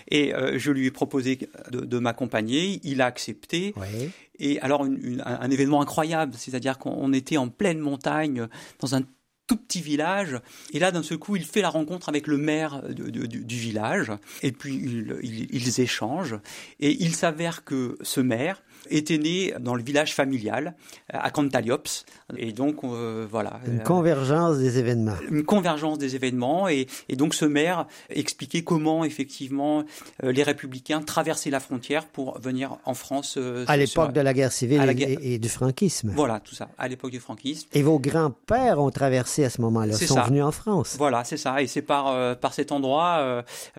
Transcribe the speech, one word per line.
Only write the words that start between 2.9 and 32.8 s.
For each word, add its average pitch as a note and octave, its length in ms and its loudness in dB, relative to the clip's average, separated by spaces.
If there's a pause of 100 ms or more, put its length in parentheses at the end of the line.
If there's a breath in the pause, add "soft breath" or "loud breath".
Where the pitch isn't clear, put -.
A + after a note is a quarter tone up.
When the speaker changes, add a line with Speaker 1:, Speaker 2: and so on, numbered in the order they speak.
Speaker 1:
a B2+ 60 4
accepté. E3+ 680 -6
Speaker 2:
Oui. G#2+ 360 -8 (260 loud breath)
Speaker 1:
Et C#3+ 240 0
alors, C#3 240 2
une, C3+ 160 -2
une, B2 200 -6
un, B2 200 -4
un B2+ 80 -2
événement C#3 320 4
incroyable, D#3 560 0
c'est-à-dire C3 400 -4
qu'on, C3 180 -6
on C3+ 180 0
était C3 240 0
en B2+ 120 2
pleine E3+ 300 0
montagne, C#3+ 640 -2 (340 loud breath)
dans C3 140 -2
un C3 80 4 (460)
tout G#3+ 100 2
petit - 240 -8
village, D3+ 580 0 (340 loud breath)
et D3+ 60 -2
là, F#3 120 4
d'un E3+ 120 0
seul D#3+ 160 -6
coup, G3+ 160 -4
il F3 100 -2
fait - 160 2
la F3 80 4
rencontre D#3+ 400 -2
avec D3 160 0
le D3 120 2
maire D3+ 440 0
de, - 300 -8
de, A#2 160 -4
du, A2+ 180 -8
du A2+ 120 -6
village, A2+ 540 -2 (300 loud breath)
et C#3 100 0
puis C#3 220 -8
il, A#2+ 480 -4
il, A2+ 320 -6
ils B2 280 0
échangent, A#2+ 580 -2 (400 loud breath)
et D3 100 4 (140)
il E3 100 2
s'avère E3 500 -2
que C3 380 -2
ce - 200 0
maire B2+ 420 0 (260 loud breath)
était D#3 300 2
né F3 400 0
dans B2 160 -2
le A#2 80 -2
village C#3+ 320 0
familial, C3+ 600 0 (340 loud breath)
à - 200 -2
Cantaliops, C3+ 760 0 (320 loud breath)
et A2+ 160 -4
donc, C#3+ 300 -2
euh, A#2 460 -4
voilà. G#2+ 380 -4
Speaker 2:
Une A#2+ 140 0
Speaker 1:
Euh, - 20 -4
Speaker 2:
convergence D#3+ 720 4
des B2+ 220 2
événements. A2+ 360 2 (140)
Speaker 1:
Une D3+ 140 2
convergence D#3 560 2
des C3 160 -2
événements, C3 520 0
et, C3+ 200 2 (200 loud breath)
et C3+ 80 -4
donc D3+ 200 2
ce D#3+ 100 2
maire D3+ 400 2 (240 loud breath)
expliquait - 540 -4
comment, D#3+ 420 2
effectivement, C#3+ 800 -2 (400 loud breath)
euh, B2+ 80 2
les C3+ 100 4
Républicains C#3+ 600 -2
traversaient D3+ 500 -2
la C3+ 80 0
frontière C#3+ 480 -4
pour C3 320 -8
venir B2+ 460 -4